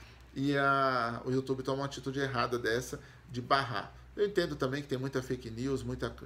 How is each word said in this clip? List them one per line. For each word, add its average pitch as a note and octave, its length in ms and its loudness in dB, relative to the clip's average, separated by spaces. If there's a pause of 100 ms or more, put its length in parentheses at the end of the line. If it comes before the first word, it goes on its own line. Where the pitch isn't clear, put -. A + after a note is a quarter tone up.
(360)
e C#3 220 2
a, C3+ 680 4
o C3 80 -2
YouTube C3 320 0
toma C3+ 160 0
uma C#3 60 0
atitude C3+ 340 -6
errada A#2+ 400 0
dessa A#2+ 400 0 (300)
de B2 120 -6
barrar. A#2+ 520 0 (240)
Eu G#3 80 4
entendo F3 300 2
também C3+ 260 0
que C#3+ 80 -10
tem C3 80 0
muita C3 240 -2
fake B2 280 -6
news, B2 320 -2
muita A#2+ 320 -4 (120)